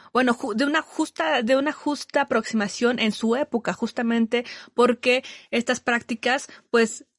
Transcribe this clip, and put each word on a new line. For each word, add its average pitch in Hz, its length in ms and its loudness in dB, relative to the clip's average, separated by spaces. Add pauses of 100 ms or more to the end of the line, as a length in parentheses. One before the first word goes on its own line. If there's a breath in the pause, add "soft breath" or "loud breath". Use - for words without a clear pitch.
(120)
bueno, 247 220 2
ju-, 214 200 -6
de 226 100 0
una 302 180 0
justa, 311 600 -2
de 240 140 4
una 285 160 0
justa - 480 -4
aproximación 233 800 0
en 220 100 2
su 220 240 0
época, 247 380 -2
justamente 233 720 -2 (300 loud breath)
porque 247 500 2 (260 loud breath)
estas 240 300 -2
prácticas, 247 680 -2 (240 loud breath)
pues, 226 340 2 (140)